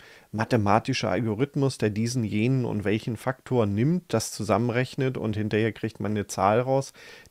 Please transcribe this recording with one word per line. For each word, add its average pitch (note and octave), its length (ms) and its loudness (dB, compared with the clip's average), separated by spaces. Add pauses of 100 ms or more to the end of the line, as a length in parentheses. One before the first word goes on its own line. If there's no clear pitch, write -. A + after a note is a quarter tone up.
(320)
mathematischer A2 800 0
Algorithmus, A#2 680 0
der G#2+ 120 0
diesen, A#2 340 -2
jenen A#2 420 0
und G#2 200 -4
welchen G#2+ 320 -2
Faktor B2 480 -2
nimmt, B2 480 0
das - 180 0
zusammenrechnet A#2+ 880 0
und A2 180 -2
hinterher G#2+ 380 0
kriegt - 260 -8
man G#2 120 -2
eine G#2 160 -2
Zahl A2 340 4
raus, C3+ 320 0 (380)